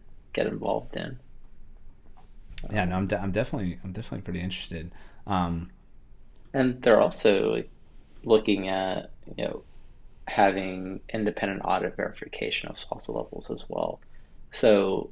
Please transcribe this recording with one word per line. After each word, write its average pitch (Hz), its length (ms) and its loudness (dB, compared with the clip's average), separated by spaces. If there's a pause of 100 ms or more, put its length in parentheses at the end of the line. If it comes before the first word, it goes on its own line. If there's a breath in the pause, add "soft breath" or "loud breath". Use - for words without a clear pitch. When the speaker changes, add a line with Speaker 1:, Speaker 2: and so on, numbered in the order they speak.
(340)
Speaker 1:
get 110 140 2
involved - 500 -2
in. - 200 -6 (1500)
Speaker 2:
Yeah, 104 140 2
no, 90 120 2
I'm 98 100 2
de-, 92 140 0
I'm 98 100 -2
definitely, 95 520 0
I'm 95 100 -6
definitely 110 300 -6
pretty 87 180 -4
interested. 85 500 -6 (340 loud breath)
Um, 87 440 0 (840)
Speaker 1:
And 127 280 2
they're 110 180 10
also, 107 540 6
like, - 160 -2 (540)
looking 107 440 6
at, 95 440 -2 (260)
you - 80 -2
know, - 180 -6 (640)
having 95 720 2 (140)
independent 104 500 0
audit 92 320 0
verification - 760 -4
of - 60 -10
salsa - 340 -8
levels - 420 -6
as - 180 -8
well. 50 320 -2 (500 soft breath)
So 98 600 6